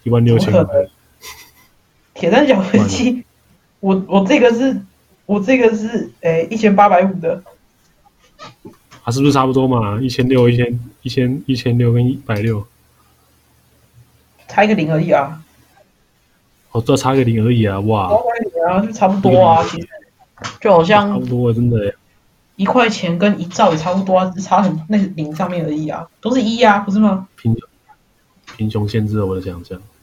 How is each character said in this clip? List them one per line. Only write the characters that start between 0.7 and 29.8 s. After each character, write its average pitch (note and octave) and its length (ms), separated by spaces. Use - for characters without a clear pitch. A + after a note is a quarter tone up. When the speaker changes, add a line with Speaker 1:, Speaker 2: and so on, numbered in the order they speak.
Speaker 2:
能？ - 80
Speaker 1:
块。 - 80
Speaker 2:
铁 E3+ 160
三 C4+ 160
角 B3 140
耳 G#3 260
机， B3+ 380
Speaker 1:
不 F#3+ 120
然 F#3+ 80
呢？ F#3 80
Speaker 2:
我， G3 120
我 F#3+ 60
这 D4 140
个 A#3+ 120
是， A#3+ 280
我 G#3 140
这 B3+ 160
个 A3+ 180
是， A3 360
哎， E3 300
一 A3+ 60
千 G#3+ 180
八 G#3 140
百 F#3 140
五 F#3 180
的。 E3+ 220
Speaker 1:
啊， A#2 80
是 C3 80
不 C#3 60
是 C#3+ 60
差 C3 140
不 C3 60
多 C3 140
嘛？ A2 340
一 C3 80
千 B2 200
六、 B2 200
一 A#2+ 80
千、 A#2+ 240
一 B2+ 60
千、 B2+ 380
一 C3 100
千 A#2+ 220
六 A#2+ 140
跟 A#2+ 140
一 B2+ 80
百 A2+ 100
六。 G#2+ 300
Speaker 2:
差 G3 160
一 G#3+ 40
个 G#3+ 60
零 D#3+ 180
而 D#3 80
已 - 100
啊。 C#3+ 300
Speaker 1:
哦， A#2 80
对 C#3 140
啊， - 20
差 C3 180
个 C3+ 100
零 A#2 200
而 A#2+ 80
已 A#2 120
啊， G2 160
哇。 G#2 280
Speaker 2:
差 G#3 80
个 A#3 340
零 E3 140
啊， F#3+ 220
就 A3 60
差 G3 160
不 G3 120
多 F#3 200
啊， E3 240
Speaker 1:
差 - 80
个 D#3+ 60
零 - 0
而 - 0
已。 - 20
Speaker 2:
其 - 20
实。 - 60
就 G#3+ 100
好 E3+ 140
像 G3+ 240
Speaker 1:
差 G3+ 100
不 B2+ 80
多， B2 260
真 A#2+ 180
的 A2 160
耶。 G2+ 80
Speaker 2:
一 G3 80
块 A#3 240
钱 F3 300
跟 G3+ 220
一 E3 60
兆 G3+ 260
也 D#3 60
差 E3+ 160
不 F#3+ 80
多 F#3 160
啊， F#3 160
只 F#3+ 60
差 F#3+ 220
很， D#3+ 160
那 G#3+ 100
个 F#3+ 60
零 D3+ 180
上 F3+ 160
面 F3 140
而 D3+ 60
已 D3+ 180
啊， D#3+ 180
都 A3+ 140
是 C4+ 60
一 A3+ 220
啊， G#3 180
不 G#3 100
是 G3 80
吗？ F#3+ 280
Speaker 1:
贫 A2+ 180
穷， - 140
贫 G#2+ 140
穷 G#2 180
限 G#2+ 180
制 G#2+ 100
了 G2+ 100
我 F#2+ 80
的 F#2 80
想 F2 220
象。 F2+ 160